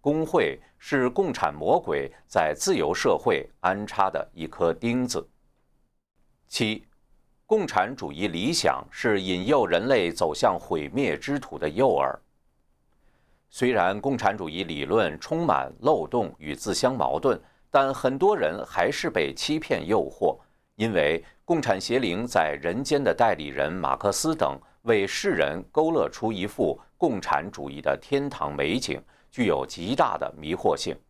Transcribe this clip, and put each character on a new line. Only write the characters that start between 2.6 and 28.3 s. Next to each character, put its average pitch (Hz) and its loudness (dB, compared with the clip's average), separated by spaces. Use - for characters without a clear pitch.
由 80 2
社 95 4
会 80 0
安 98 0
插 98 0
的 - -4
一 82 -10
颗 85 0
钉 120 -2
子。 - -6
七， - -2
共 214 2
产 110 0
主 78 -10
义 87 -2
理 90 -2
想 67 2
是 110 2
引 92 -2
诱 135 4
人 87 2
类 104 2
走 78 0
向 95 2
毁 76 -4
灭 110 -2
之 139 -4
途 - -10
的 - -2
诱 98 2
饵。 69 2
虽 127 0
然 98 2
共 135 -2
产 190 2
主 92 -6
义 80 -4
理 76 -6
论 80 2
充 165 -4
满 67 0
漏 156 2
洞 117 -4
与 76 -10
自 95 -4
相 131 2
矛 73 0
盾， 104 2
但 135 4
很 135 -2
多 202 4
人 92 -2
还 90 0
是 - -4
被 76 0
欺 151 -2
骗 80 -4
诱 101 2
惑， 76 -2
因 110 -2
为 82 2
共 165 2
产 - 0
邪 - 0
灵 101 -2
在 76 0
人 92 -2
间 143 0
的 107 2
代 113 4
理 76 -10
人 71 -2
马 73 -2
克 101 0
思 156 0
等 69 -2
为 107 2
世 - -2
人 82 0
勾 160 2
勒 107 2
出 110 -4
一 98 -4
幅 104 -2
共 131 0
产 82 -2
主 69 -12
义 69 -12
的 69 0
天 139 -2
堂 73 -6